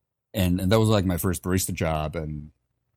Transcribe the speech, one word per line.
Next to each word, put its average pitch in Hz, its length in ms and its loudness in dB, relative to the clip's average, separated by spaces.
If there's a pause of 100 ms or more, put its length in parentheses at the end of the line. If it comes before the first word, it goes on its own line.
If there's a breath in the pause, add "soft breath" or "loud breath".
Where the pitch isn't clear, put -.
(340)
And, 90 260 2
and 95 100 -2
that 110 80 6
was, 110 120 4
like, 101 160 2
my 90 100 0
first 90 260 -2
barista 92 300 0
job. 78 440 -2
And 76 340 -8 (460)